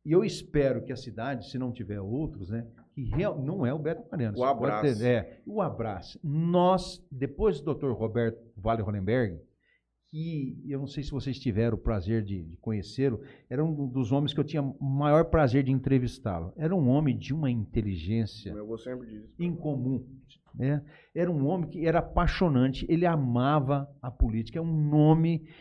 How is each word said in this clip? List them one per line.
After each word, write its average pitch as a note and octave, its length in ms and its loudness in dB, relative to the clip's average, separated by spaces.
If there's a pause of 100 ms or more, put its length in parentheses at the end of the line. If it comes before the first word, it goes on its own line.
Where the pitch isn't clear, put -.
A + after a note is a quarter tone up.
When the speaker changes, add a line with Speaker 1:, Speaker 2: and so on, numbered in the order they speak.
Speaker 1:
e D3+ 80 -2
eu F#3 120 6
espero C3+ 600 0
que - 80 -8
a A#2+ 40 -6
cidade, A2+ 540 -8
se B2+ 80 -6
não B2+ 140 -4
tiver G2+ 280 -8
outros, G2+ 500 -6
né, A2+ 140 -6 (300)
que C#3+ 80 -8
real-, D#3 400 0
não D#3+ 240 -2
é B2 80 2
o D#3+ 40 -4
Beto D#3+ 320 -4
Mariano, A2+ 260 -2
Speaker 2:
O A#2+ 40 -2
Speaker 1:
você C3 140 4
pode A#2 180 0
Speaker 2:
abraço. A2 280 2
Speaker 1:
ter, A#2+ 60 0
é, A#2 400 0
o G#3 160 -4
abraço. A2 600 -6
Nós, F3 880 2
depois D3 480 -2
do C#3+ 60 -14
doutor C#3 320 -2
Roberto A2+ 420 -2 (180)
Vale A2 260 0
Hollenberg, G2+ 580 -2 (680)
que D3+ 480 -6 (120)
eu C#3 100 -4
não C#3 80 -6
sei D3 160 -8
se D3 80 -8
vocês B2+ 260 -4
tiveram A2+ 400 0
o - 40 -8
prazer A2 420 0
de, G2 220 -6
de E2 140 -14
conhecê-lo, C3 600 -2 (300)
era C#3 140 -2
um C#3+ 240 -2
dos B2 240 -2
homens C#3+ 200 2
que - 60 -2
eu D3 60 2
tinha D3+ 180 -4
o C#3 220 -6
maior D3 400 4
prazer C#3+ 400 4
de C3 80 2
entrevistá-lo. A#2 840 0
Era D#3+ 200 -2
um C#3 120 4
homem C3+ 300 4
de G2 160 -4
uma D3+ 160 0
inteligência G#2 1000 -2
Speaker 2:
Eu G#2 180 -10
vou A2+ 100 -6
sempre B2 300 -12
dizer. G#2+ 200 -16 (120)
Speaker 1:
incomum, C#3 680 -2 (480)
né? C#3 260 0 (320)
Era F3 180 0
um C#3+ 180 0
homem F3 200 0
que D#3 180 -6
era E3 120 4
apaixonante, D3+ 880 2
ele E3+ 160 4
amava C#3 840 2 (100)
a B2 100 -10
política. A2+ 500 0
É - 20 -2
um D#3 260 2
nome D#3 560 6 (160)